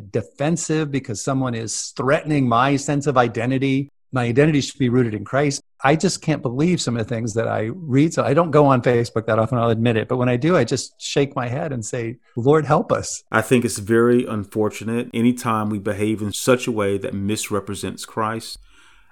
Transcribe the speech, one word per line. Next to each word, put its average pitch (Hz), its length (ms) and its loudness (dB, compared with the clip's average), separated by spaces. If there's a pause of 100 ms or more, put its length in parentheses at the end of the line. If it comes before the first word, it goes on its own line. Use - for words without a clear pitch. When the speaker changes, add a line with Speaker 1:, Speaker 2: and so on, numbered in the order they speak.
(120)
Speaker 1:
defensive 156 800 -2
because 135 300 -6
someone 131 340 -2
is - 420 -8
threatening 139 500 0
my 123 280 4
sense 143 320 -2
of 139 100 2
identity. 131 720 0 (220)
My 127 140 -2
identity 143 360 4
should - 180 -8
be 127 100 4
rooted 117 240 2
in 101 120 -8
Christ. 139 360 -2 (220)
I 143 120 4
just - 260 -2
can't 151 200 -2
believe 147 380 0
some 120 160 -2
of 113 100 -2
the 120 80 -6
things 113 200 -4
that 113 140 0
I 110 260 -2
read. 156 400 2
So 135 100 0
I 113 100 2
don't 165 180 2
go 147 160 6
on 131 140 6
Facebook 117 440 0
that 110 140 2
often, 110 180 0
I'll 117 120 2
admit 113 280 2
it. 107 100 -2
But 127 100 0
when 123 120 0
I 123 80 2
do, 156 180 2
I 139 80 4
just - 380 -4
shake 143 340 -2
my 123 120 -4
head 143 260 -6
and 117 120 -6
say, 120 320 -8 (180)
"Lord, 143 300 4
help 151 260 2
us." - 400 -4
Speaker 2:
I 107 100 4
think 120 240 2
it's - 140 -4
very 120 460 4
unfortunate 107 880 -4
anytime 117 560 0
we 107 100 -4
behave 104 420 -2
in 104 100 -4
such - 360 0
a 123 40 -2
way 101 280 0
that 98 140 -6
misrepresents 98 920 -6
Christ. 113 520 -6 (540)